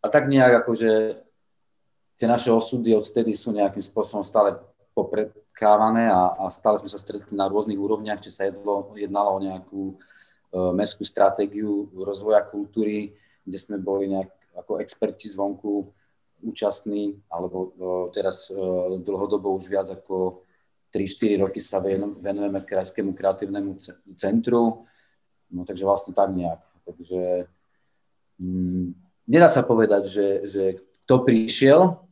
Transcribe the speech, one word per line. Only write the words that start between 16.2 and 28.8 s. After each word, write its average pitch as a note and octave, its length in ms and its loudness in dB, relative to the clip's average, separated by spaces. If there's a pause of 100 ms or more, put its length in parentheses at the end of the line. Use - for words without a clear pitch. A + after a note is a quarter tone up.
účastní, G2+ 720 -4 (160)
alebo, F#2 400 -8
e, F2+ 400 -6
teraz, F#2+ 400 -6
e, F#2+ 40 -10 (440)
dlhodobo G2 560 -2
už F#2 160 -8
viac F#2+ 160 -2
ako F#2 560 -6 (480)
tri G2+ 160 -2
štyri G#2 320 0
roky G2 160 0
sa G2+ 240 -2
venu-, G2 400 -4
venujeme G2 400 -4
Krajskému G2 560 -4
kreatívnemu G2 640 -4
ce-, - 160 -14 (160)
centru. A2+ 720 0 (640)
No, F2+ 160 -10
takže F#2+ 240 -4
vlastne G2 240 0
tak F#2+ 240 0
nejak. F2 240 -4 (240)
Takže, F2+ 640 -6 (960)
mm, F#2 480 -4 (320)